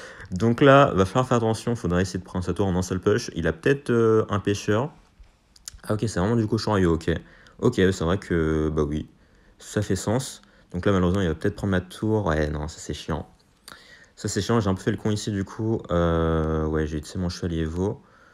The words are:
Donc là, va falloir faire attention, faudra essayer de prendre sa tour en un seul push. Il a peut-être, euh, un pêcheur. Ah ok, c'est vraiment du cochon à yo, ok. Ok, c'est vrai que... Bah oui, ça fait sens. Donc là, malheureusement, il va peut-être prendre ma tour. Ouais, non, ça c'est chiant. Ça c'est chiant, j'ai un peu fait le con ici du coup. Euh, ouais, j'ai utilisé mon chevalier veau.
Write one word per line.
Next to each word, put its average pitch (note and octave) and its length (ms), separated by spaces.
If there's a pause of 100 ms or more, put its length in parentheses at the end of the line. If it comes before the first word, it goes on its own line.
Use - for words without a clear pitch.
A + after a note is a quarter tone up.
(320)
Donc A2+ 300
là, C#3 320
va F#2+ 120
falloir B2+ 220
faire A#2+ 100
attention, A2+ 380
faudra F2 260
essayer F#2+ 180
de F2+ 40
prendre F#2 220
sa A2+ 80
tour G2 140
en F2 80
un F2+ 60
seul F#2 180
push. A2 360
Il E2 120
a E2 60
peut-être, C#3 360
euh, A2+ 400
un G2+ 100
pêcheur. G#2 520 (920)
Ah G#2+ 100
ok, A2 140
c'est F#2+ 120
vraiment G#2 160
du A2 120
cochon G#2+ 260
à G2+ 60
yo, E2+ 140
ok. D#2+ 180 (480)
Ok, B2 160
c'est F#2+ 280
vrai E2+ 140
que... D#2 520
Bah D2+ 140
oui, D2+ 240 (520)
ça - 220
fait G2+ 140
sens. A2+ 460 (300)
Donc F2 140
là, G#2 60
malheureusement, F2+ 300
il F2+ 60
va D#2 80
peut-être - 200
prendre G2+ 160
ma F2+ 100
tour. G#2+ 440
Ouais, D#2 240
non, D2+ 180
ça - 120
c'est - 140
chiant. - 340 (880)
Ça - 140
c'est G2+ 120
chiant, A#2 200
j'ai G2 80
un F#2+ 60
peu F#2 60
fait A#2+ 100
le F#2+ 60
con A2 140
ici G#2 200
du G2 120
coup. A2 380 (100)
Euh, E2 720
ouais, D#2 220
j'ai D2+ 100
utilisé D2 220
mon F2+ 100
chevalier E2+ 360
veau. F2 360 (320)